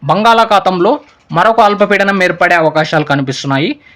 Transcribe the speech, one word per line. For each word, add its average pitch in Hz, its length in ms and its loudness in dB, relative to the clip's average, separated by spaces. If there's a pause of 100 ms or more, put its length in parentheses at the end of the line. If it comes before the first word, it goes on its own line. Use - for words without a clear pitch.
బంగాళాఖాతంలో 208 960 0 (320)
మరొక 214 280 2
అల్పపీడనం 202 640 2
ఏర్పడే 175 320 0
అవకాశాలు 156 480 0
కనిపిస్తున్నాయి. 139 760 -4 (160)